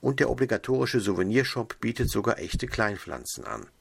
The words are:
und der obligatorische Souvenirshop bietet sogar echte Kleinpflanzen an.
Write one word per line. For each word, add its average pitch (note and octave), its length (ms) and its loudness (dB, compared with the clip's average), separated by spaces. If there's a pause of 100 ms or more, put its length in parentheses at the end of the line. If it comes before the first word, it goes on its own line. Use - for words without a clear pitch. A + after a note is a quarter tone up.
und C3+ 180 2
der C3+ 80 4
obligatorische B2+ 720 2
Souvenirshop G#2 800 0
bietet A#2 300 0
sogar A2 280 2
echte - 280 -2
Kleinpflanzen G2 760 -4
an. - 220 -8 (140)